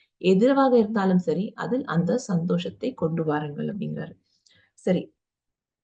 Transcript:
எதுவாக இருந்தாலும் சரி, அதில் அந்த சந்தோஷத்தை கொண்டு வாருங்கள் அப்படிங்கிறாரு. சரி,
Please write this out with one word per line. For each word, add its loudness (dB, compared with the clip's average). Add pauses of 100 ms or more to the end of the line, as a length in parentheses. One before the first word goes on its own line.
(220)
எதுவாக 4
இருந்தாலும் 2
சரி, -2
அதில் -4
அந்த 0
சந்தோஷத்தை -4
கொண்டு -4
வாருங்கள் -4
அப்படிங்கிறாரு. -8 (600)
சரி, -2 (800)